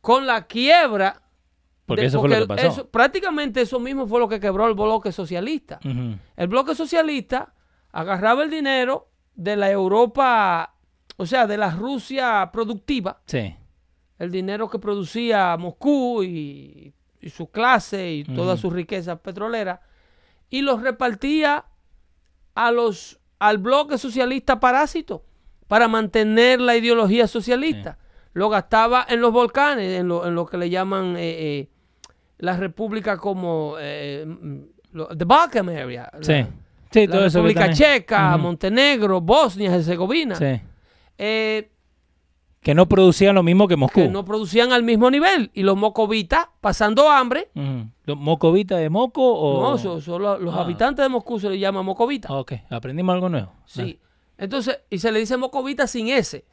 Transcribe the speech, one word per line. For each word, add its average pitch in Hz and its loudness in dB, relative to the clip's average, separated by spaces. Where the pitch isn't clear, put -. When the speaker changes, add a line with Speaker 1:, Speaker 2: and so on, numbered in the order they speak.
Speaker 1:
con 262 2
la 226 -2
quiebra 240 2
Speaker 2:
Porque 123 -2
Speaker 1:
de, 123 2
Speaker 2:
eso 139 0
fue 139 2
lo 131 2
Speaker 1:
porque 101 -4
Speaker 2:
que - 4
pasó. - -2
Speaker 1:
eso, - -16
prácticamente 285 0
eso 247 -2
mismo 262 -6
fue 220 -2
lo 226 0
que 208 -6
quebró 202 0
el 220 0
bloque 214 -2
socialista. 180 -8
Speaker 2:
Ujú. 123 -6
Speaker 1:
El 175 -4
bloque 262 -2
socialista 302 -4
agarraba 202 0
el 311 -2
dinero 269 -2
de 208 -6
la 196 0
Europa, 202 2
o 180 -6
sea, 233 2
de 208 -4
la 208 0
Rusia 226 -2
productiva, 214 -6
Speaker 2:
Sí. 104 -6
Speaker 1:
el 175 -8
dinero 190 -6
que 220 -8
producía 202 -2
Moscú 240 -2
y, 143 -10
y 151 -18
su - -16
clase 208 0
y 147 -8
toda 175 -2
Speaker 2:
Ujú. 117 -6
Speaker 1:
su 180 -4
riqueza 175 -8
petrolera, 196 -8
y 269 -6
los 254 -2
repartía 269 -2
a 233 2
los, 233 -2
al 214 4
bloque 277 0
socialista 254 -2
parásito 262 0
para 226 4
mantener 220 2
la 240 2
ideología 233 2
socialista. 240 -4
Speaker 2:
Sí. - -20
Speaker 1:
Lo 190 -2
gastaba 226 2
en 240 0
los 233 4
Balcanes, 240 0
en 180 -2
lo, 175 -2
en 175 -2
lo 170 -2
que 180 -8
le 175 -4
llaman, 185 -2
eh, 175 -8
eh, - -12
la 180 -4
república 202 -6
como, 165 -4
eh, 143 -10
mm, 156 -14
lo, 160 -10
the 165 -4
Balkan 254 2
area, 123 -10
Speaker 2:
Sí. 156 -2
Speaker 1:
la, 139 0
Speaker 2:
Sí, 214 6
Speaker 1:
la 165 -2
Speaker 2:
todo 196 4
eso 170 2
que 175 4
Speaker 1:
República 220 2
Speaker 2:
también. 170 2
Speaker 1:
Checa, 208 4
Speaker 2:
Ujú. 165 2
Speaker 1:
Montenegro, 202 2
Bosnia, 202 2
Herzegovina. 185 0
Speaker 2:
Sí. 139 -2
Speaker 1:
Eh, 220 -4
Speaker 2:
Que 147 0
no 175 8
producían 196 6
lo 185 4
mismo 185 6
que 175 4
Moscú. 135 4
Speaker 1:
que 143 6
no 196 -4
producían 214 0
al 240 4
mismo 233 4
nivel. 302 2
Y 202 -4
los 196 4
mocovitas, 214 0
pasando 214 4
hambre. 269 2
Speaker 2:
Ujú. 135 -6
¿Los 147 -6
mocovitas 165 2
de 156 0
moco 247 0
o? 156 2
Speaker 1:
No, 269 0
son, 175 -6
son 170 -8
los, 202 -2
los 175 -4
Speaker 2:
Ah. 185 -2
Speaker 1:
habitantes 240 0
de 269 2
Moscú 240 -4
se 202 -4
les 196 -4
llama 196 -2
mocovita. 220 -4
Speaker 2:
Ok, 135 -6
aprendimos 139 -4
algo 180 -2
nuevo. 120 -4
Speaker 1:
Sí. - -14
Speaker 2:
Dale. 165 -8
Speaker 1:
Entonces, 240 -6
y 190 -6
se 220 -2
le 214 0
dice 226 -2
mocovita 262 -4
sin 226 -4
S. 240 -2